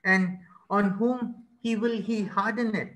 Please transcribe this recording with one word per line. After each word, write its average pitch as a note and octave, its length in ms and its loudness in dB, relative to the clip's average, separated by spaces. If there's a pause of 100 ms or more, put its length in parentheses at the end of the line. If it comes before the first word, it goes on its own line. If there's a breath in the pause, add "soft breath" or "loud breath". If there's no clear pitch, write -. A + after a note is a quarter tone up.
and F#3 340 2 (320 loud breath)
on G3 200 4 (100)
whom B3 440 -2 (160)
he A3+ 160 -2
will A#3 200 0 (140)
he A3 140 0
harden A3 500 -2
it. D3 220 -6